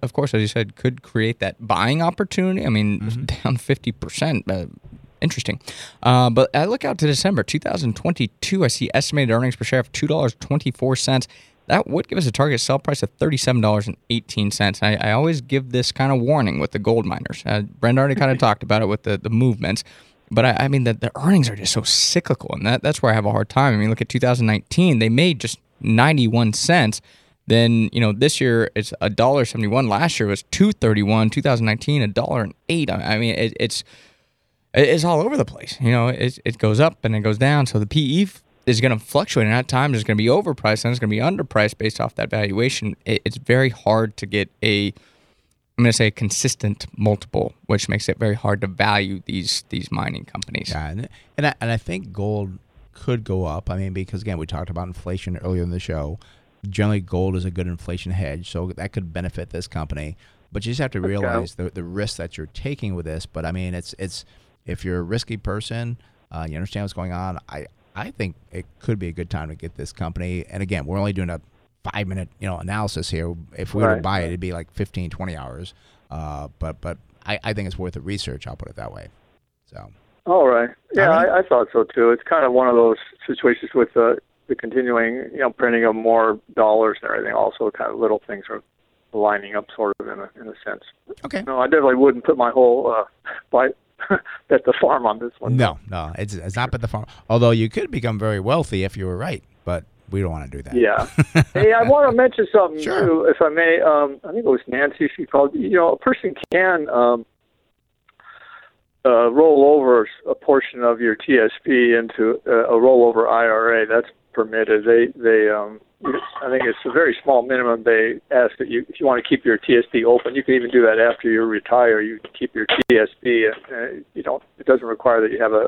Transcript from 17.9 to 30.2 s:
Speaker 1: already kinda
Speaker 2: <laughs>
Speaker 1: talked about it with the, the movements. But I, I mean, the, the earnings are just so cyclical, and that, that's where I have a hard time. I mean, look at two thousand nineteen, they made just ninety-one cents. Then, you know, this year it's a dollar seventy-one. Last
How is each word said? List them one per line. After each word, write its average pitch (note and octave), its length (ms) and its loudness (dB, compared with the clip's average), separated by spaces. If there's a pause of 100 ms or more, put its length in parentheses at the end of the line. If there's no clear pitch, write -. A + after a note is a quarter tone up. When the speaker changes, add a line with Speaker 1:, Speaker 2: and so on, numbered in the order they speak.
Speaker 1:
already C#3 160 2
kinda C3 220 2
Speaker 2:
<laughs> B2+ 100 2
Speaker 1:
talked G#2 160 2
about G#2 200 0
it G#2+ 40 0
with G#2 160 -2
the, G#2 160 -2
the G#2+ 120 -6
movements. A2+ 520 0 (480)
But A2+ 140 4
I, B2+ 200 2
I C3+ 40 0
mean, C#3 160 0
the, A#2 100 2
the A2+ 220 -6
earnings D#3 320 4
are G#2+ 80 -6
just G2+ 160 -6
so A2+ 100 -2
cyclical, - 680 0
and - 140 -6
that, A#2+ 160 0
that's D3 180 0
where A#2+ 120 4
I - 20 2
have G#2+ 120 0
a G#2 40 2
hard G#2+ 180 0
time. C3+ 260 2
I - 20 2
mean, G#2 140 0
look A2+ 100 -2
at A2+ 80 -4
two B2+ 120 -4
thousand B2 260 2
nineteen, C3 540 2
they A2 80 2
made C3+ 320 2
just - 180 -8 (220)
ninety-one A#2 720 4
cents. C#3 480 2 (480)
Then, A2+ 440 4
you - 80 -2
know, G#2+ 120 2
this C3+ 280 0
year A#2 340 2
it's G#2 260 -4
a F#2+ 100 0
dollar B2+ 340 2
seventy-one. A2+ 440 -2
Last A#2 320 0